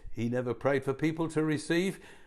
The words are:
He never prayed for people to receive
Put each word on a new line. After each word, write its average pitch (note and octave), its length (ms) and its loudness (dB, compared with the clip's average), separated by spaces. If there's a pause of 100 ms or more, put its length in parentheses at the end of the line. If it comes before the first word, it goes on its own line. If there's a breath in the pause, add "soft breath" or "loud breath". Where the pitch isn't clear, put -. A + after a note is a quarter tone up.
(100)
He A#2 180 -2
never B2 260 0
prayed C3+ 300 2
for C#3 80 0
people D#3 360 0
to D3+ 140 0
receive E3 580 0 (260 loud breath)